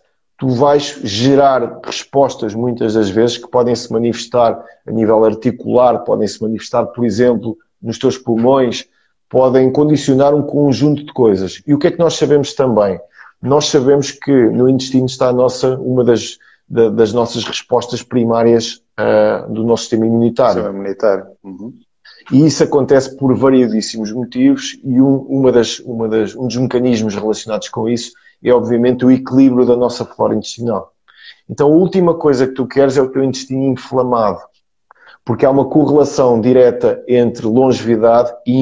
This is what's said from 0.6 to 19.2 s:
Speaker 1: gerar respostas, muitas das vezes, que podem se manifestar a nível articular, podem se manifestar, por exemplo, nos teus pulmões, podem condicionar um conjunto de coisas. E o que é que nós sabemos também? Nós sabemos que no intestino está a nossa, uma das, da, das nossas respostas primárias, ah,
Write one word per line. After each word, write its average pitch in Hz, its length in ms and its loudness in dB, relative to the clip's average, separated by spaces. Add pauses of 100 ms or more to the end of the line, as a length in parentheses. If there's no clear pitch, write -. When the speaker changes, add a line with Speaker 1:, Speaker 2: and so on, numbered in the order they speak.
Speaker 1:
gerar 127 840 0
respostas, 123 720 -4
muitas 117 400 -4
das 107 160 2
vezes, 117 280 0
que - 100 -20
podem 123 260 0
se - 180 -8
manifestar 117 720 -2 (220)
a - 60 -12
nível 110 320 2
articular, 113 800 0
podem 107 240 -2
se - 120 -14
manifestar, 113 460 -4
por 120 180 -6
exemplo, 113 540 0 (240)
nos 113 160 -8
teus 131 180 0
pulmões, 120 680 0 (420)
podem 131 440 2
condicionar 143 600 2
um 147 100 2
conjunto 143 640 0
de - 80 -18
coisas. 95 540 0
E 147 80 2
o 143 40 2
que 156 100 0
é - 20 2
que - 80 -6
nós 165 160 0
sabemos 143 400 0
também? 104 460 0 (420)
Nós 139 240 0
sabemos 143 460 2
que - 200 -8
no 120 360 4
intestino 127 380 0
está 127 240 -2
a - 20 0
nossa, 127 480 0
uma 127 240 0
das, 117 340 0 (300)
da, 113 200 2
das 107 240 0
nossas 117 300 -2
respostas - 580 -4
primárias, 117 800 0 (180)
ah, 107 520 0